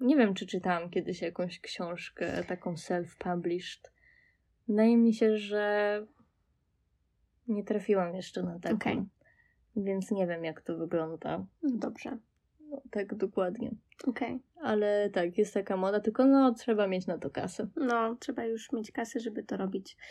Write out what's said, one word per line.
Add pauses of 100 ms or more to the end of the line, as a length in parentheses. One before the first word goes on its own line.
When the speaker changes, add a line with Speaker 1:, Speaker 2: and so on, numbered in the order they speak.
Speaker 1:
Nie
wiem,
czy
czytałam
kiedyś
jakąś
książkę
taką
self-published. (760)
Wydaje
mi
się,
że (1400)
nie
trafiłam
jeszcze
na
taką.
Speaker 2:
Okej. (760)
Speaker 1:
Więc
nie
wiem,
jak
to
wygląda. (160)
Speaker 2:
No
dobrze. (800)
Speaker 1:
Tak,
dokładnie. (360)
Speaker 2:
Okej. (200)
Speaker 1:
Ale
tak,
jest
taka
moda,
tylko
no,
trzeba
mieć
na
to
kasę.
Speaker 2:
No,
trzeba
już
mieć
kasę,
żeby
to
robić. (140)